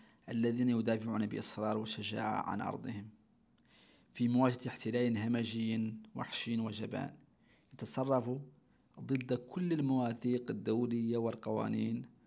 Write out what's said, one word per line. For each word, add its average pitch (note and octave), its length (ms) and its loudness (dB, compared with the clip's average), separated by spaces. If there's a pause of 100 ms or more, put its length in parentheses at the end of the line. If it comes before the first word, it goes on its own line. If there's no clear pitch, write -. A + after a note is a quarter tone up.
(280)
الذين A#2+ 400 2
يدافعون A2+ 580 2
بإصرار G#2+ 520 -2
وشجاعة G#2+ 720 -2
عن G2+ 100 -2
أرضهم، G#2 480 -6 (1040)
في A#2+ 160 2
مواجهة B2 400 4
احتلال A#2+ 500 2
همجي A2+ 760 0 (200)
وحشي A#2 440 -4
وجبان G#2+ 560 -4 (580)
يتصرف B2+ 580 0 (680)
ضد B2+ 340 0
كل F3 380 -2
المواثيق B2 760 0
الدولية A#2 680 0
والقوانين A2 920 0 (200)